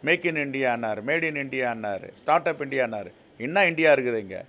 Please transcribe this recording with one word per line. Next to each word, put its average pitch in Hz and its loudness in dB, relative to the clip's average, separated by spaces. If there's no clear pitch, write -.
Make 175 2
in 165 0
India-ன்னாரு, 120 0
Made 160 0
in 151 -4
India-ன்னாரு, 120 -4
Startup 156 2
India-ன்னாரு. 117 -2
என்ன 170 2
இந்தியா 160 6
இருக்குது 123 2
இங்க? 92 -8